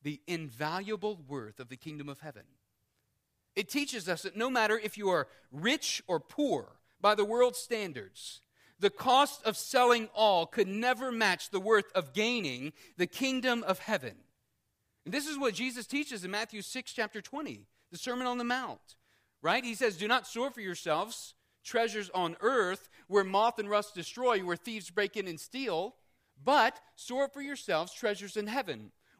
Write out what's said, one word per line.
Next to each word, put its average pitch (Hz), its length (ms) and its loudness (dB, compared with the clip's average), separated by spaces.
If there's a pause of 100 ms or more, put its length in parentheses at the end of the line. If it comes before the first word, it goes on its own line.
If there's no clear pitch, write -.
the 147 240 -6
invaluable 175 960 -4
worth 123 320 -10
of 123 120 -16
the 131 60 -12
kingdom 147 320 -12
of 139 120 -12
heaven. 139 240 -16 (1120)
It 196 120 -4
teaches 269 400 -4
us 170 140 -4
that 180 140 -8
no 226 120 -2
matter 226 300 2
if 214 180 -8
you 208 120 -2
are 165 180 2 (240)
rich 220 560 -2
or 165 140 0
poor 175 560 -2 (240)
by 208 160 6
the 214 80 2
world's 240 340 4
standards, 160 840 -8 (360)
the 196 120 4
cost 269 540 4
of 220 120 0
selling 240 580 4
all 196 320 4
could 196 220 0
never 240 420 0
match 214 400 2
the 202 80 -2
worth 208 380 4
of 151 160 0
gaining 156 600 -2 (240)
the 175 120 0
kingdom 254 580 0
of 185 140 0
heaven. 135 340 -4 (920)
And 170 80 -8
this 277 140 -2
is 302 100 -6
what 262 180 0
Jesus 240 300 -6
teaches 262 400 -6
in 185 60 -8
Matthew 214 320 -6
six, - 300 -10
chapter 220 280 -4
twenty, 196 460 -10 (240)
the 175 80 -16
Sermon 254 300 -4
on 247 100 -2
the 240 60 -4
Mount, 240 500 -6 (480)
right? 208 220 2
He 233 100 -6
says, 208 220 0
"Do 185 100 -4
not 240 220 2
store 247 240 -4
for 233 80 -16
yourselves 180 720 -4 (300)
treasures 214 500 0
on 170 260 0
earth 202 480 2 (200)
where 196 160 6
moth 208 340 4
and 208 100 -6
rust 208 280 0
destroy, 220 480 0
where 175 120 0
thieves 214 340 -10
break 202 260 0
in 196 100 -2
and 165 140 -8
steal, 226 560 -4 (480)
but 254 360 6 (140)
store 262 320 -2
for 277 160 -14
yourselves 190 500 -2
treasures 202 440 -4
in 208 100 -2
heaven, 190 460 -4 (280)